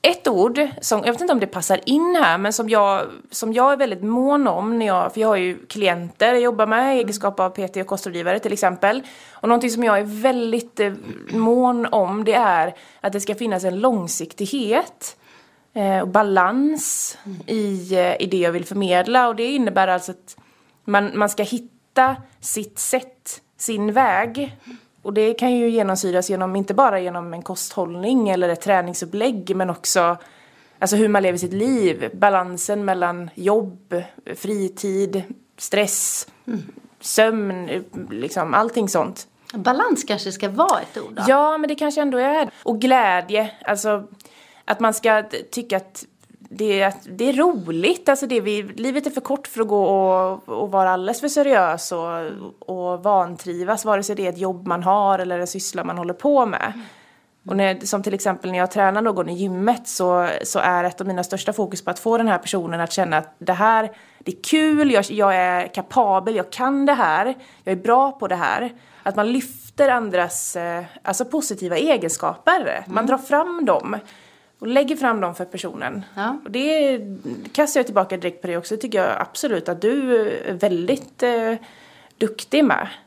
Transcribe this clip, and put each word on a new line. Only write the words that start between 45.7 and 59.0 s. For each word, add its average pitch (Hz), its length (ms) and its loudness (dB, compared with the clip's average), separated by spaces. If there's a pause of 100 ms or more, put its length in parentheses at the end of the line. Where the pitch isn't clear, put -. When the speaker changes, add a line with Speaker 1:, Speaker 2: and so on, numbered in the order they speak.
Speaker 1:
att - 280 -10 (440)
det 196 320 0
är, 190 60 4
att - 220 -4
det 220 200 -2
är 269 40 0
roligt. 254 760 2
Alltså, 269 180 2
det 233 140 0
vi, 208 220 -2
livet 254 440 -4
är 277 40 -2
för 269 100 -6
kort 285 260 -6
för 226 140 -6
att 220 60 0
gå 202 180 2
och, 190 640 2
och 123 220 -4
vara 190 200 4
alldeles 190 300 -2
för 294 60 -4
seriös 233 640 2
och, 170 160 -4 (520)
och 180 440 -6
vantrivas, 180 840 0
vare 202 180 2
sig 202 120 -4
det 196 100 -4
är 180 40 0
ett 175 80 -8
jobb 185 300 -4
man 175 160 -2
har 196 360 4
eller 180 200 -4
en 175 80 -4
syssla 185 360 -8
man 175 140 -6
håller 175 160 -6
på 277 320 4
med. - 300 -4
Speaker 2:
Mm. 233 100 -16 (600)
Speaker 1:
Och 190 100 -4
när, 190 280 2
som 196 180 -4
till 202 100 -2
exempel 190 380 -4
när 180 80 -4
jag 180 120 0
tränar 202 300 2